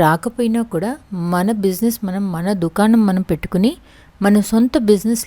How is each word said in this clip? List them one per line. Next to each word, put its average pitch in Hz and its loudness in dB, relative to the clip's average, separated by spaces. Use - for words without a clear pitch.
రాకపోయినా 226 0
కూడా 190 -4
మన 180 0
బిజినెస్ 202 0
మనం, 190 -4
మన 165 -4
దుకాణం 214 2
మనం 190 0
పెట్టుకుని 185 0
మన 208 6
సొంత 226 2
బిజినెస్ 220 0